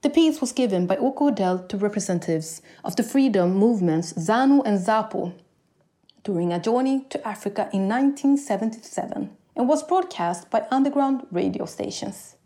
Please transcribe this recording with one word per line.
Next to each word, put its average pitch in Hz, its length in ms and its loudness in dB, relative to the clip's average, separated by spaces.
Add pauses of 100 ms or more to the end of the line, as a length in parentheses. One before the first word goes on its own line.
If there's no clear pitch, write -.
The 294 80 2
piece 320 320 4
was 247 100 -4
given 196 360 0
by 190 80 2
Åke 262 240 -2
Hodell 190 480 0
to 208 100 -6
representatives 180 840 -2 (200)
of - 120 -6
the 233 80 0
freedom 208 500 2
movements 185 600 2
zanu 262 520 4
and 208 140 2
zapu 214 540 -2 (920)
during 175 280 0
a 175 80 -2
journey 262 520 0
to - 160 -8
Africa 202 440 -6
in 190 160 0
nineteen 277 500 2
seventy-seven - 920 -4 (260)
and 254 140 0
was 302 140 2
broadcast 180 680 -2
by 320 220 -2
underground 269 600 0
radio 190 340 -2
stations. - 800 -10